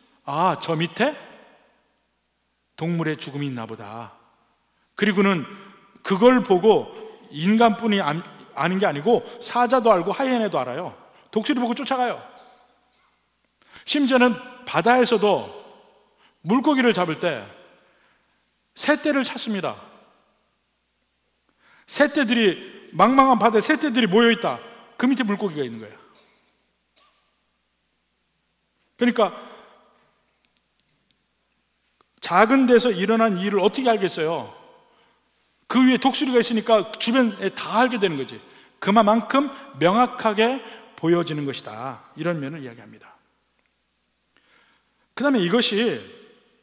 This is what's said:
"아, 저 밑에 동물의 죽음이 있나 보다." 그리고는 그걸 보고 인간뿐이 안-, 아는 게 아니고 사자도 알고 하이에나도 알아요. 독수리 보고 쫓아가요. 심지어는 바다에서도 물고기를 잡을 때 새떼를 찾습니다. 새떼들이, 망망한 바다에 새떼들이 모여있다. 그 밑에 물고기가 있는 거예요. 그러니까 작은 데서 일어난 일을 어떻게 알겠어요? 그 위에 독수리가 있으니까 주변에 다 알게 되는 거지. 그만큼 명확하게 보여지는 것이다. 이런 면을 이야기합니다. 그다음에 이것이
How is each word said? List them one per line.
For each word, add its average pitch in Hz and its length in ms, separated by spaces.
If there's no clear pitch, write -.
"아, 156 380
저 165 140
밑에 190 420
동물의 160 420
죽음이 143 300
있나 120 180
보다." 110 480
그리고는 196 500
그걸 233 400
보고 180 500
인간뿐이 208 680
안-, 160 240
아는 175 260
게 202 60
아니고 165 560
사자도 240 500
알고 185 200
하이에나도 226 480
알아요. 127 360
독수리 233 280
보고 240 140
쫓아가요. 240 480
심지어는 254 500
바다에서도 202 1000
물고기를 247 520
잡을 170 260
때 135 260
새떼를 294 480
찾습니다. 180 580
새떼들이, 247 1080
망망한 254 460
바다에 214 220
새떼들이 247 460
모여있다. 202 520
그 - 80
밑에 254 180
물고기가 196 400
있는 117 160
거예요. 104 180
그러니까 233 360
작은 214 440
데서 240 260
일어난 202 460
일을 202 220
어떻게 214 300
알겠어요? 165 640
그 254 180
위에 254 120
독수리가 262 420
있으니까 220 540
주변에 220 560
다 185 300
알게 247 200
되는 175 180
거지. 117 240
그만큼 220 720
명확하게 226 840
보여지는 165 500
것이다. 123 580
이런 175 240
면을 143 240
이야기합니다. 110 520
그다음에 269 260
이것이 202 640